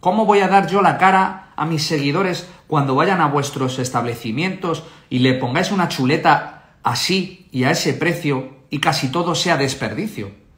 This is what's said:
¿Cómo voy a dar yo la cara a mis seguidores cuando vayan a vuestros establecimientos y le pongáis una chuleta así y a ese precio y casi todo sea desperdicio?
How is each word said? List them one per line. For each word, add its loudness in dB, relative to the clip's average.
¿Cómo 2
voy 6
a 2
dar 4
yo 2
la 4
cara 2
a -4
mis -2
seguidores -2
cuando 0
vayan 2
a 4
vuestros -2
establecimientos -4
y -2
le 4
pongáis -2
una 0
chuleta 0
así -4
y -2
a 2
ese 0
precio -2
y -4
casi 0
todo -2
sea 2
desperdicio? -4